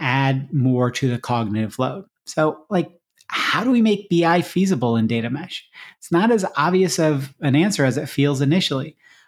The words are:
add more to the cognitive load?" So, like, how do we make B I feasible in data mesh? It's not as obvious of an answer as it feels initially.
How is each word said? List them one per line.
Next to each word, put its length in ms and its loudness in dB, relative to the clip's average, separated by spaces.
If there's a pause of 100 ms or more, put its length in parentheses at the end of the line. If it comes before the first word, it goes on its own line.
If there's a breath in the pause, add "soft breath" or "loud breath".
add 520 0
more 380 2
to 180 -4
the 100 -2
cognitive 600 -4
load?" 280 -4 (180)
So, 440 -2
like, 220 -2 (380)
how 340 -2
do 80 0
we 120 4
make 260 0
B 160 2
I 160 4
feasible 560 0
in 100 2
data 220 -2
mesh? 400 -10 (300 loud breath)
It's 120 -20
not 220 4
as 140 2 (100)
obvious 420 2
of 420 0
an 140 2
answer 300 2
as 120 2
it 120 -6
feels 320 0
initially. 560 0 (320 soft breath)